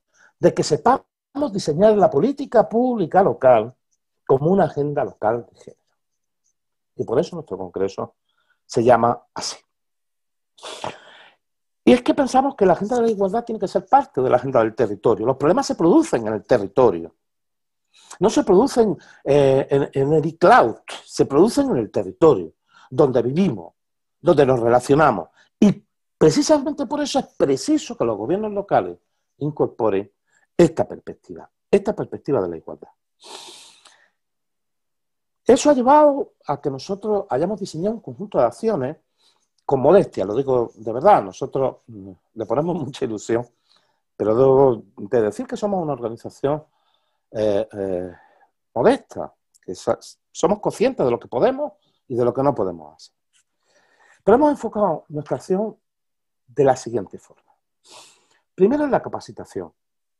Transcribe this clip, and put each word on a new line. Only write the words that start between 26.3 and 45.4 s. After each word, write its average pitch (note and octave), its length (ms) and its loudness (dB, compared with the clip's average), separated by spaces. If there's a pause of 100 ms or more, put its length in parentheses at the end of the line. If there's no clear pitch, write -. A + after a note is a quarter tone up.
por C#4+ 140 -6
eso C#4+ 180 -4
es A#3+ 80 -4 (100)
preciso A#3 600 -2
que - 80 -4
los A2+ 120 -2
gobiernos F#3+ 360 -6
locales B2+ 440 -2 (420)
incorporen A2+ 720 -2 (480)
esta - 300 2
perspectiva, - 640 -18 (180)
esta G3+ 280 -2
perspectiva B2+ 440 -6
de F2+ 80 -4
la E2 100 -8
igualdad. - 320 -18 (2500)
Eso C4+ 240 4
ha D4 40 6
llevado C#4 640 4 (120)
a D3 140 -6
que D3+ 100 -4
nosotros G3 580 -6
hayamos E3+ 300 -2
diseñado G3 380 -6
un G3 40 -14
conjunto D3 380 -10
de B2+ 60 4
acciones D3 540 -4 (680)
con C3+ 140 0
modestia, D3 440 4
lo G2+ 120 -4
digo B2+ 400 -2
de A2 160 -10
verdad, C#3+ 320 4
nosotros, B2+ 540 -6 (100)
mm, G2 240 -20 (220)
le A2+ 120 -8
ponemos D3+ 300 -2
<laughs> D#3+ 100 -8
mucha C3+ 180 -10
ilusión, A2+ 400 -4 (720)
pero A2 200 0
debo C3+ 460 4 (160)
de A2 240 -2
decir G#2+ 220 -4